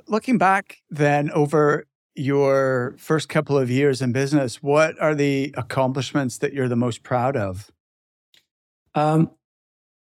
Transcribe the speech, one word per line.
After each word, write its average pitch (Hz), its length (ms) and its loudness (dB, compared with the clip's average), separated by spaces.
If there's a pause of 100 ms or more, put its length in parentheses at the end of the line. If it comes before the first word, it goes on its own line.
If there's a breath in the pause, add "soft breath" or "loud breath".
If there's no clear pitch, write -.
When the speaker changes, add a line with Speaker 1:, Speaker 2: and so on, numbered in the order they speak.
Speaker 1:
looking 214 300 0
back 190 400 0 (120)
then 147 420 0
over 151 560 2 (280)
your 135 840 0
first - 300 -4
couple 151 300 0
of 131 120 0
years 131 320 2
in 123 120 0
business, 135 500 0
what 151 380 2
are 156 120 2
the 139 440 0
accomplishments 127 800 -2
that 139 160 -4
you're 131 160 -2
the 120 80 -2
most 120 260 -2
proud 127 320 -2
of? 98 340 -6 (1300)
Speaker 2:
Um, 156 360 2 (760)